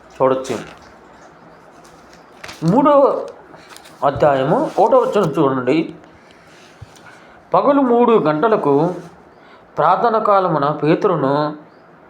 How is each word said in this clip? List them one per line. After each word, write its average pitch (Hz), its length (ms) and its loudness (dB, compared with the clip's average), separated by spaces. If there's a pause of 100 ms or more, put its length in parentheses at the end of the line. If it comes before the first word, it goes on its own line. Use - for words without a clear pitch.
(220)
చూడొచ్చు. 131 360 -2 (2000)
మూడో 269 640 2 (800)
అధ్యాయము 143 760 0
ఒకటో - 180 4
వచనం 208 340 0
చూడండి. 135 640 -2 (1600)
పగలు 254 280 2
మూడు 240 300 2
గంటలకు 151 840 0 (840)
ప్రార్థన 202 440 0
కాలమున 180 480 0
పేతురును 151 840 -2 (540)